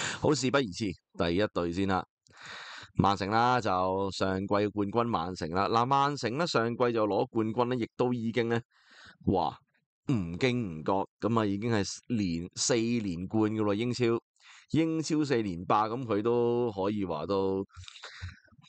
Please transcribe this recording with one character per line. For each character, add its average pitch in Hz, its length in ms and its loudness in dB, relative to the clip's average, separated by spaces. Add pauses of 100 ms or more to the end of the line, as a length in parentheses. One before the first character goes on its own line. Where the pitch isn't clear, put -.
(220)
好， - 140 4
事 127 160 0
不 139 80 4
宜 131 120 0
遲， 98 220 -6 (240)
第 87 180 0
一 104 180 2
隊 87 180 0
先 95 160 0
啦， 92 180 0 (880)
曼 95 200 6
城 95 140 -2
啦， 120 320 4
就 95 500 0
上 95 280 0
季 98 80 -4
冠 101 440 2
軍 117 140 2
曼 92 300 -2
城 85 160 -4
啦， 95 180 0
嗱， 113 160 4
曼 139 300 2
城 123 220 -4
呢， 175 80 -2
上 117 240 0
季 120 220 0
就 110 160 2
攞 107 200 0
冠 113 200 0
軍 113 260 0
呢， - 20 -2
亦 113 200 -4
都 127 180 2
已 113 180 -4
經 113 180 0
呢， 117 100 2 (680)
哇， 85 280 0 (560)
唔 90 260 -2
經 120 420 -2
唔 76 40 -12
覺， 101 80 -2 (280)
噉 117 200 0
啊， 110 60 2
已 98 120 -2
經 117 140 -4
係 104 140 0 (220)
連， 92 480 -2
四 - 200 0
連 107 520 -2
冠 107 240 2
㗎 110 120 0
咯， 104 100 2
英 117 200 -2
超， 123 120 0 (640)
英 160 300 2
超 151 220 0
四 131 180 0
連 90 240 -4
霸， 110 220 4
噉 120 160 -4
佢 107 180 0
都 120 500 2
可 98 200 -2
以 104 140 -2
話 80 200 -4
都， 95 400 0 (1040)